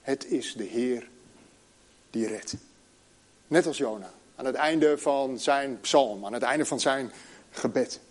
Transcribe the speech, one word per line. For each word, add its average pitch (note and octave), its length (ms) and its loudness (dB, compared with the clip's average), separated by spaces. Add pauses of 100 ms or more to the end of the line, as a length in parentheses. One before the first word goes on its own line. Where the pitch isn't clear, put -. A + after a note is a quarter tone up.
"Het - 260 -4
is - 300 -4
de A2 80 -8
Heer A#2 440 -2 (1000)
die A2+ 160 0
redt." G#2+ 280 -6 (920)
Net D#3+ 200 4
als D3+ 100 -2
Jona, G#2+ 360 -4 (220)
aan C3+ 100 -12
het C3 100 -2
einde D3+ 440 4
van C#3 400 0
zijn C#3 420 0
psalm, G#2+ 440 4
aan G#2 80 -6
het A#2+ 100 -2
einde C#3 220 2
van C3 160 -2
zijn C3+ 320 0 (380)
gebed. - 500 -2 (100)